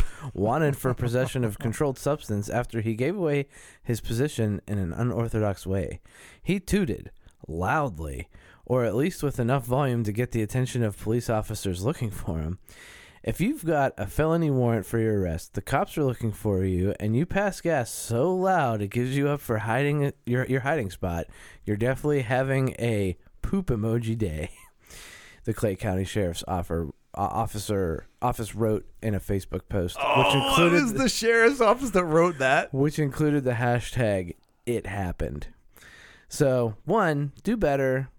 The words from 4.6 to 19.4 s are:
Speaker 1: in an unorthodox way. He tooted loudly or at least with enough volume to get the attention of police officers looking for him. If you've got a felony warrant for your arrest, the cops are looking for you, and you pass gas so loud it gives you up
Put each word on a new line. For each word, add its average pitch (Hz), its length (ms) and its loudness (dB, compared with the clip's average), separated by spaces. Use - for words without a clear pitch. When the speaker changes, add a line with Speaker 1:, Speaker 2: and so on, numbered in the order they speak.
Speaker 1:
in 104 120 -4
an 85 160 -2
unorthodox 110 720 -2
way. 95 340 -2
He 196 160 0
tooted 180 520 -2
loudly 87 840 -2
or 123 180 2
at 101 100 0
least 151 280 0
with 135 180 0
enough 120 240 2
volume 123 400 2
to 104 80 -2
get 117 200 -2
the 113 100 2
attention 127 400 0
of 104 180 -2
police 117 300 0
officers 104 540 -2
looking 123 260 -2
for - 300 -6
him. 82 180 -4
If - 180 -2
you've 254 240 -2
got 147 320 2
a 101 100 -4
felony 156 440 2
warrant 120 360 2
for 117 120 -2
your 110 220 2
arrest, 85 340 -4
the 104 80 -6
cops - 360 -2
are 151 60 2
looking 117 280 -2
for 95 320 0
you, 92 360 2
and 107 160 0
you 160 100 2
pass 196 340 -2
gas 147 300 0
so 131 440 0
loud 165 480 2
it 98 80 -4
gives 127 260 -2
you 143 120 2
up 143 120 -2